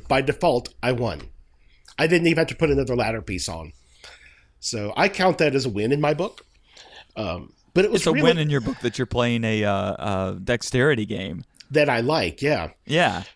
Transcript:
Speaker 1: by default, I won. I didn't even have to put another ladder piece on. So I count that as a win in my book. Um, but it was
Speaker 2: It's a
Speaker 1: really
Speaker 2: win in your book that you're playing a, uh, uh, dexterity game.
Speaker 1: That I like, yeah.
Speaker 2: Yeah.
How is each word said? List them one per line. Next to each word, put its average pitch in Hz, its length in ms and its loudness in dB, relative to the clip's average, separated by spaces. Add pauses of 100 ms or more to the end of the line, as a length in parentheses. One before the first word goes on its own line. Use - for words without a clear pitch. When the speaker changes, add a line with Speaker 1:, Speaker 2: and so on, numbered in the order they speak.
Speaker 1:
by 135 140 2
default, 135 600 0
I 127 100 2
won. 117 380 -4 (680)
I 160 100 2
didn't 170 200 4
even 165 120 4
have 160 80 2
to - 80 -10
put 160 160 2
another 131 240 0
ladder 113 260 0
piece 92 260 -6
on. 82 260 -10 (880)
So 104 380 -6
I 156 120 4
count 185 280 2
that 147 180 2
as 131 100 0
a 127 40 -2
win 104 220 0
in 143 100 2
my 151 120 2
book. 170 320 -6 (720)
Um, 90 380 -8 (200)
but 185 120 4
it 208 60 0
was 196 100 2
Speaker 2:
It's - 60 2
a 160 40 4
Speaker 1:
really 180 120 2
Speaker 2:
win 170 140 4
in 151 120 0
your 139 120 0
book 240 200 -6
that 120 160 -2
you're 127 80 -2
playing 120 380 0
a, 110 200 0
uh, 104 100 0
uh, 98 600 -2
dexterity 120 720 0
game. 101 380 -8 (280)
Speaker 1:
That 147 180 4
I 120 120 2
like, 120 400 -2
yeah. 127 280 0 (160)
Speaker 2:
Yeah. 131 380 0 (120)